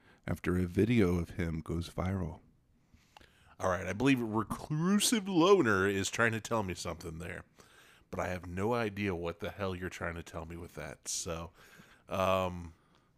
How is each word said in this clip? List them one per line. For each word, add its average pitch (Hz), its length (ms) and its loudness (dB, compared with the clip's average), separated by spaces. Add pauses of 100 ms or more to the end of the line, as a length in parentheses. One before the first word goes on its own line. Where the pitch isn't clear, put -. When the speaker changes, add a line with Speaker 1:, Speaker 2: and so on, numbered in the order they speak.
(260)
Speaker 1:
after 90 320 0
a 92 60 2
video 95 540 4
of 85 120 -2
him 82 340 -4
goes 85 240 -4
viral. 90 520 -4 (1200)
Speaker 2:
All 92 120 0
right, 90 160 0
I 92 80 -4
believe 127 260 4
reclusive 165 1080 0
loner 160 600 6
is 98 220 0
trying 113 220 2
to 110 80 -2
tell 110 220 -2
me 90 120 -2
something 82 460 -8
there, 85 240 -10 (680)
but 92 100 -4
I 87 80 -2
have 90 180 -6
no 95 280 0
idea 104 400 0
what 85 260 -4
the 92 80 -6
hell 95 260 -4
you're 90 140 -6
trying 87 280 -6
to 82 60 -8
tell 82 220 -10
me 85 140 -12
with 85 160 -14
that. 73 240 -10 (100)
So, 82 440 -6 (580)
um, 92 640 0 (440)